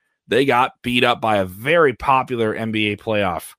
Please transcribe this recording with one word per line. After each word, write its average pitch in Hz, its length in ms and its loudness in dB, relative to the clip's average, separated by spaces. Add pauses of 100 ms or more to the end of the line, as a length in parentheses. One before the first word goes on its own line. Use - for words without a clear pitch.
(280)
They 143 160 2
got 127 380 0
beat 123 200 0
up 120 180 2
by 110 180 0
a 95 80 0
very 127 480 0
popular 127 600 0
N 113 160 -6
B 107 220 0
A 101 40 -6
playoff, 101 640 -4